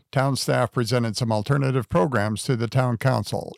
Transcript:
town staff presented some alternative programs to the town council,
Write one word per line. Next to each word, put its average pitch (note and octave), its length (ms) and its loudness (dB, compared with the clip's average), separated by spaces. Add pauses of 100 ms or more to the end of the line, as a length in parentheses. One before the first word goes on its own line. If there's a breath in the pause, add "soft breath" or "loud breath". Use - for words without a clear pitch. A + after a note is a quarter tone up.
(120)
town C3+ 240 2
staff B2+ 360 0
presented A#2+ 460 0
some A2+ 140 -2
alternative C3 580 0
programs A2 540 0
to C3+ 120 0
the A2+ 120 -2
town B2 300 0
council, A#2 600 -2